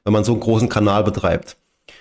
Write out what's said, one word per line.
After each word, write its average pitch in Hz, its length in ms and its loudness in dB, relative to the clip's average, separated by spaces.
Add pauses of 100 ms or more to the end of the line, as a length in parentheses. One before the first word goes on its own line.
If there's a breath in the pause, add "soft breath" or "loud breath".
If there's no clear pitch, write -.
wenn 104 100 0
man 107 100 2
so 113 80 0
einen 113 100 -2
großen 113 280 0
Kanal 104 340 2
betreibt. 90 540 -4 (440 loud breath)